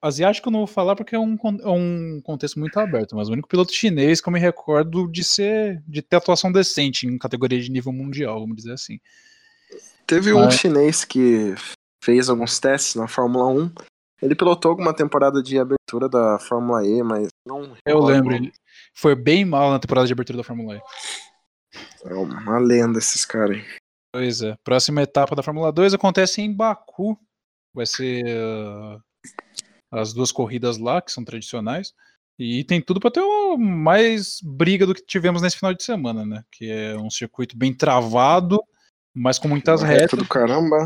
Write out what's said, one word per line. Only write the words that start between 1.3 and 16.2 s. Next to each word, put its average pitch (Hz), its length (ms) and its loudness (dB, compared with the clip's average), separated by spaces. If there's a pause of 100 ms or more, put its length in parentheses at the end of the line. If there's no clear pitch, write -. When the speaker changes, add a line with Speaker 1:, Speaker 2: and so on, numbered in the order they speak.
Speaker 1:
con-, 208 260 -4
é 214 60 -6
um 170 540 -2
contexto 147 360 -8
muito 156 200 -4
aberto, 131 380 -2
mas 107 120 -4
o 110 40 -4
único 131 160 -6
piloto 180 240 2
chinês 160 480 2
que - 80 -6
eu 175 40 -2
me 175 80 0
recordo 165 680 0
de 175 140 -6
ser, 202 600 -2
de 151 160 -8
ter - 140 2
atuação 180 360 2
decente 143 540 0
em 123 100 -4
categoria 123 440 -2
de 123 100 -8
nível 131 220 -4
mundial, 135 480 -6
vamos 110 160 -8
dizer 113 160 -14
assim. - 260 -14 (1080)
Speaker 2:
Teve 190 280 4
um 208 100 10
Speaker 1:
Mas 127 120 6
Speaker 2:
chinês 151 480 4
que 113 500 2 (500)
fez 123 240 4
alguns 117 300 0
testes 135 380 0
na 113 120 -4
Fórmula 123 380 0
um. 147 240 0 (500)
Ele 139 140 2
pilotou 170 360 2
alguma 170 240 0
temporada 139 480 2
de 135 160 -2
abertura 127 500 -2
da 113 300 2